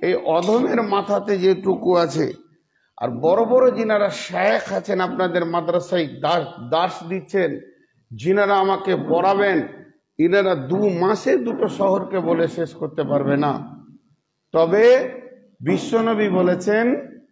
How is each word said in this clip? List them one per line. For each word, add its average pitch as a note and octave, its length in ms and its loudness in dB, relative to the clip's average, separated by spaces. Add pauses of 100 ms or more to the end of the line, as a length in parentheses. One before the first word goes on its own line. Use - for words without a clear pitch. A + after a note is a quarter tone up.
এই F3+ 120 0
অধমের G#3+ 680 0
মাথাতে G3+ 560 -2
যেটুকু F#3 580 0
আছে। D#3+ 380 0 (640)
আর B2 120 2
বড় D#3+ 360 2
বড় B3+ 260 4
যিনারা G#3 380 0
শায়েখ F#3+ 640 -2
আছেন, F#3+ 280 -2
আপনাদের F3+ 440 -2
মাদ্রাসায় E3+ 640 -2 (140)
দার-, D3 480 -2
দার্স E3+ 340 -2
দিচ্ছেন, F3 560 -4 (520)
যিনারা G3 480 2
আমাকে F#3+ 360 0
পড়াবেন, F#3 720 2 (500)
ইনারা F#3 380 2
দু F3+ 340 0
মাসে G3 480 0
দুটো A#3 300 -2
শহরকে F#3+ 520 0
বলে E3 280 0
শেষ D#3+ 260 -6
করতে D3+ 300 -6
পারবে C#3+ 340 0
না। - 460 -4 (680)
তবে G#3+ 580 4 (500)
বিশ্বনবী G#3+ 680 0
বলেছেন F#3 680 2 (360)